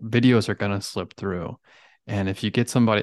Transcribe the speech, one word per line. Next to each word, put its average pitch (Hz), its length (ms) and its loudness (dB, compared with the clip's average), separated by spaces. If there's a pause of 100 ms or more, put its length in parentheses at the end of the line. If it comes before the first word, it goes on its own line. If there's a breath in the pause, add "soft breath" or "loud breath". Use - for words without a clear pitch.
videos 117 460 4
are 104 60 -2
gonna 101 260 -2
slip - 340 -8
through. 90 420 -6 (500 soft breath)
And 101 220 -4
if 95 140 -8
you 107 80 -2
get 120 180 0
somebody, 113 340 4